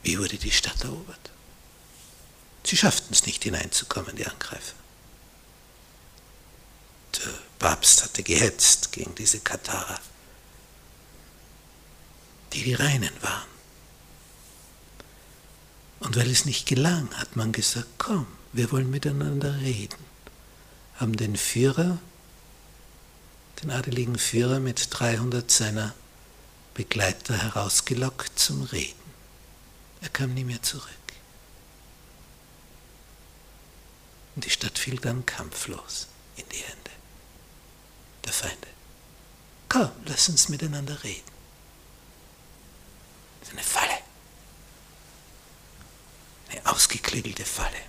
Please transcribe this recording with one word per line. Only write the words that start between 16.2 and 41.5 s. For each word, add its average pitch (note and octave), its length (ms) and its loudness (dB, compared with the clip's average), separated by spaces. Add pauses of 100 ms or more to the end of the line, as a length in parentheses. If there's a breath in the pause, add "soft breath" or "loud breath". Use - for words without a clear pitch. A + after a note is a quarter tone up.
es B2+ 160 4
nicht - 200 0
gelang, D3 520 4
hat - 180 -6
man A2+ 160 2
gesagt, A2+ 360 0 (100)
„Komm, E3 280 0 (260)
wir A#2 200 2
wollen C3 180 2
miteinander C#3+ 680 0
reden.“ A#2+ 420 -4 (920 loud breath)
Haben A2+ 200 0
den G#2 200 0
Führer, E3 640 2 (1600)
den D3+ 80 -4
adeligen B2 460 -2
Führer B2 440 2
mit B2+ 300 0
dreihundert A#2+ 600 0
seiner G#2+ 440 2 (800)
Begleiter G2+ 640 0
herausgelockt G#2+ 1000 0
zum C#3 240 2
Reden. D#2 360 -6 (1000)
Er D#3+ 80 -10
kam B2+ 240 -4
nie C3 120 -4
mehr A#2+ 180 -8
zurück. - 260 -6 (3500)
Und C#3 120 -8
die - 40 -6
Stadt - 280 -2
fiel B2+ 180 -2
dann B2 300 -2
kampflos - 800 -8 (300)
in - 120 -14
die - 80 -10
Hände - 340 -12 (1300)
der - 80 -6
Feinde. - 360 -4 (1000)
„Komm, A3+ 220 4 (160)
lass D3 240 4
uns - 180 4
miteinander C#3+ 560 -4
reden.“ - 260 -10 (2000)